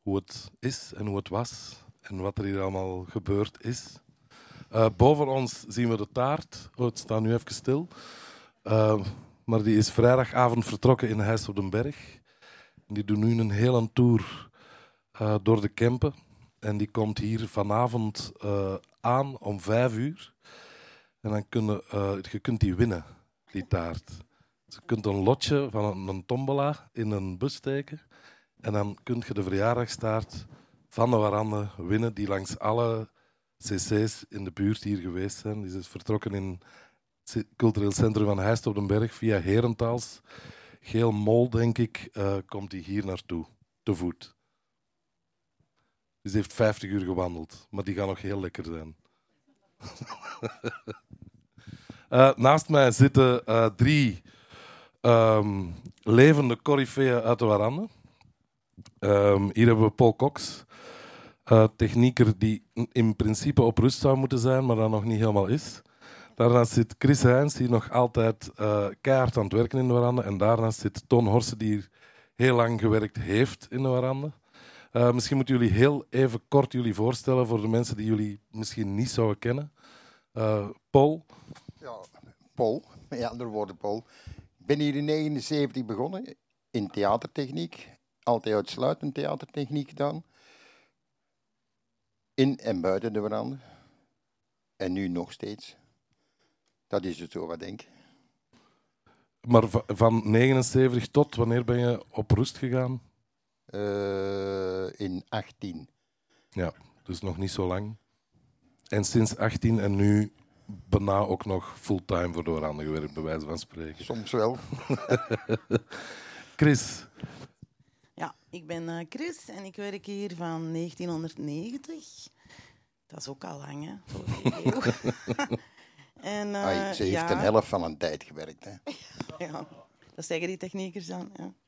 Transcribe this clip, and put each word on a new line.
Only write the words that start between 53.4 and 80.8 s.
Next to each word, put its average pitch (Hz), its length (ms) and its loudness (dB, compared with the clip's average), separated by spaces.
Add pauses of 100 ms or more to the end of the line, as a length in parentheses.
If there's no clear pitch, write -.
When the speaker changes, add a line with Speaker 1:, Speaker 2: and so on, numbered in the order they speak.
Speaker 1:
eh, 113 200 4
drie, 120 560 2 (800)
ehm, 110 640 4 (360)
levende 127 600 6
coryfeeën 131 600 2
uit 113 180 2
de 120 60 0
Warande. 110 420 2 (1120)
Ehm, 101 540 4
hier 113 140 6
hebben 110 180 6
we 107 60 4
Paul 117 240 6
Cox, - 480 -4 (800)
eh, 110 320 8
technieker 117 640 4
die 107 280 0 (260)
in 113 240 2
principe 127 460 2
op 117 160 4
rust 127 220 4
zou 135 180 4
moeten 131 220 0
zijn, 131 260 2
maar 120 100 4
dat 110 140 2
nog 107 140 0
niet 110 160 0
helemaal 104 280 2
is. - 340 -4 (540)
Daarnaast 120 360 6
zit - 260 2
Chris 135 260 6
Heijns, 131 300 6
die 123 160 -2
nog 113 220 0
altijd, 120 640 0
eh, 104 320 0 (140)
keihard 131 360 2
aan 107 60 2
het 95 100 -4
werken 120 260 2
in 127 80 0
de 123 60 2
Warande. 120 280 2
En 101 160 -4
daarnaast 113 420 2
zit - 300 -6
Toon 117 180 6
Horsen, 110 300 2
die 110 140 -4
hier 101 180 -4 (460)
heel 127 200 4
lang 117 240 2
gewerkt 107 380 2
heeft 104 520 0
in 127 140 -4
de 135 60 0
Warande. 131 420 -2 (600)
Eh, 120 220 4
misschien 123 220 0
moeten 131 220 2
jullie 113 140 4
heel 131 380 4
even 120 380 0
kort 139 240 4
jullie 120 220 -2
voorstellen 123 540 0
voor 110 140 0
de 107 60 -2
mensen 117 300 0
die 107 80 -6
jullie 104 340 -2 (120)
misschien 107 440 -6
niet 127 140 -2
zouden 107 300 0
kennen. 139 320 -6 (600)
Eh, 107 380 -2 (200)